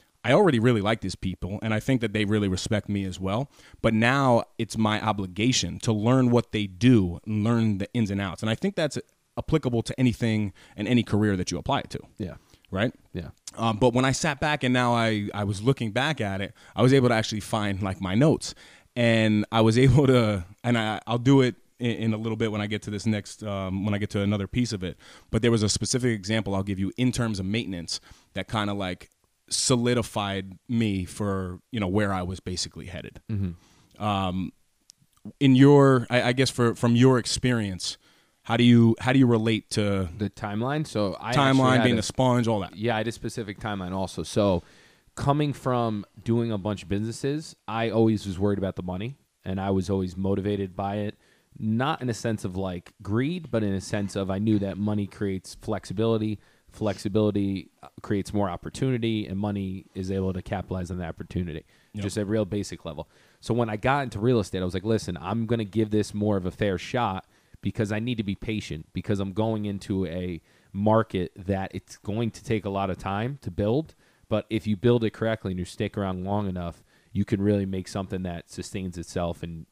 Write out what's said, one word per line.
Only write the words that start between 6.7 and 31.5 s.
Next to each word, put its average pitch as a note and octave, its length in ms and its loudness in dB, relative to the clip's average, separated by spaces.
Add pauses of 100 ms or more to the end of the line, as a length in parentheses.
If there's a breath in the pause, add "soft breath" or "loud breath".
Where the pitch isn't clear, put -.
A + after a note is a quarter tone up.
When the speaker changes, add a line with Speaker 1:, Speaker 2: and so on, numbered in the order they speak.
Speaker 1:
and G#2+ 200 0
learn A2+ 320 2
the G2 160 -4
ins A2 180 0
and G2+ 80 -2
outs." F#2 240 -6
And A2 60 -2
I A2+ 60 0
think G3 200 -4
that's D#3 220 -2 (400)
applicable C3 460 0
to - 140 -8
anything A2 540 2 (240 soft breath)
and G2+ 100 -6
any A#2+ 180 4
career G#2 340 2
that F2+ 120 -4
you E2+ 80 -4
apply C3 220 -2
it - 120 -8
to. - 80 -8 (180)
Speaker 2:
Yeah. F2 160 -8 (380 soft breath)
Speaker 1:
Right? G2+ 220 -2 (200)
Speaker 2:
Yeah. F2+ 160 -10 (280)
Speaker 1:
Um, A2+ 200 0
but A#2+ 160 4
when B2+ 100 2
I C3 80 4
sat C#3+ 300 -2
back D3+ 220 -2
and B2 100 2
now B2 220 2
I, A2 380 0
I G#2 120 -4
was G2+ 160 -4
looking A#2 300 0
back C3+ 280 -2
at G2 220 -4
it, G2 120 -8 (220 loud breath)
I G2+ 60 0
was B2+ 120 8
able B2+ 140 6
to A#2 80 4
actually A2 240 -2
find, G#2 420 -2
like, F#2+ 200 -4
my F#2+ 140 -2
notes. C3+ 380 2 (440 loud breath)
And A2 540 4
I A2+ 100 2
was A2+ 160 6
<laughs> C3 100 8
able C3+ 200 6
to, G#2+ 360 4 (200)
and A#2+ 140 0
I, G#2+ 280 -2
I'll A#2 140 -2
do C3+ 220 6
it B2 140 2 (240)
in, A#2+ 120 -2
in A2 220 0
a G#2+ 40 -2
little A2 200 -4
bit A2+ 140 -2
when G#2+ 100 -2
I G#2 60 -2
get G#2 160 -4
to G#2 60 -10
this G#2 160 -6
next, G#2+ 380 -2
um, G2 420 -4
when G#2 80 0
I G2+ 40 0
get G#2 140 -4
to G2+ 100 0
another G2+ 260 0
piece A#2+ 260 -2
of F#2 100 -6
it. E2+ 140 -8 (340 loud breath)
But A#2 100 0
there A#2 100 4
was G#2+ 120 4
a G#2 60 4
specific A#2+ 460 0
example G2+ 400 -2
I'll F#2+ 80 0
give G2 160 -4
you G2 180 -2
in B2+ 140 2
terms A2 280 -2
of F#2 60 -4
maintenance F#2+ 540 -4 (340 soft breath)
that F#2 160 -8
kinda, G#2 240 -2
like, F#2 360 -6 (600)
solidified G#2 880 -2 (120)
me G#2+ 360 0
for, F#2+ 540 -6 (120)